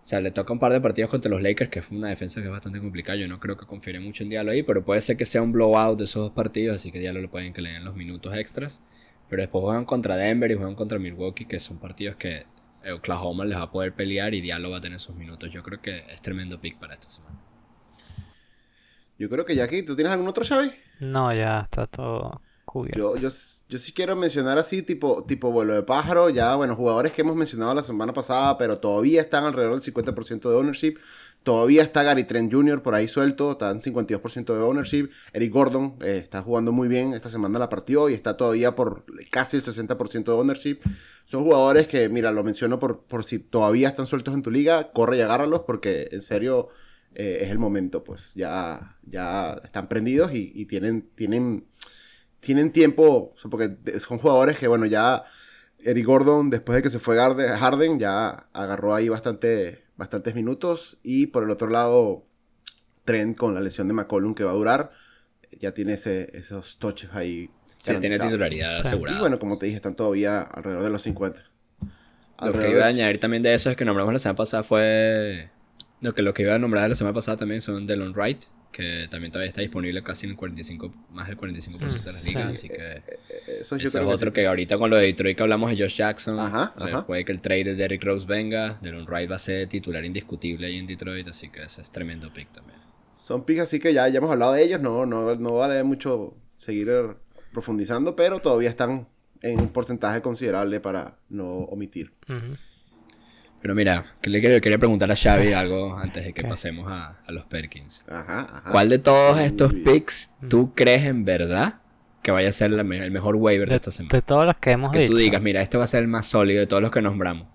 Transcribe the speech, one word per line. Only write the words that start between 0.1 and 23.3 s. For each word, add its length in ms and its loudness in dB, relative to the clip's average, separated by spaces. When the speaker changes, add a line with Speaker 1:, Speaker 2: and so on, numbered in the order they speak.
Speaker 1:
le 120 -4
toca 200 -6
un 80 -4
par 140 4
de 80 2
partidos 280 0
contra 220 -2
los 100 0
Lakers, 280 0
que 100 -8
es 100 -12
una 200 -8
defensa 320 -8
que 60 -8
es 40 -8
bastante 300 -12
complicada. 360 -8
Yo 120 -6
no 100 -12
creo 160 -8
que 100 -20
confíe 360 -12
mucho 220 -10
en 60 -8
Diallo 220 -4
ahí, 100 2
pero 220 0
puede 160 2
ser 160 0
que 100 -4
sea 160 2
un 120 2
blowout 440 6
de 60 -4
esos 200 -4
dos 100 -6
partidos, 420 -2
así 160 -10
que 80 -10
Diallo 220 -6
le 80 -10
pueden 240 -10
que 80 -10
le 100 -8
den 140 -12
los 100 -10
minutos 400 -10
extras. 480 -8
Pero 120 -2
después 220 -2
juegan 220 -2
contra 320 -2
Denver 340 2
y 40 2
juegan 200 -6
contra 240 -4
Milwaukee, 460 -8
que 140 -8
son 200 -12
partidos 380 -12
que 280 -10
Oklahoma 520 -6
les 120 -4
va 60 -4
a 80 -10
poder 220 -4
pelear 400 -4
y 80 -4
Diallo 280 -6
va 100 -10
a 20 -12
tener 180 -12
sus 160 -16
minutos. 380 -16
Yo 100 -16
creo 180 -16
que 180 -12
es 120 -20
tremendo 380 -10
pick 180 -12
para 180 -20
esta 120 -20
semana. 320 -20
Speaker 2:
Yo 120 -8
creo 160 -2
que 100 0
ya 80 2
aquí, 200 -2
¿tú 120 -6
tienes 160 0
algún 160 -2
otro, 160 -4
Xavi? 280 0
Speaker 3:
No, 340 0
ya 280 0
está 260 -6
todo 540 -8
cubierto. 500 -4
Speaker 2:
Yo, 60 -4
yo 60 -2
s-, 420 -12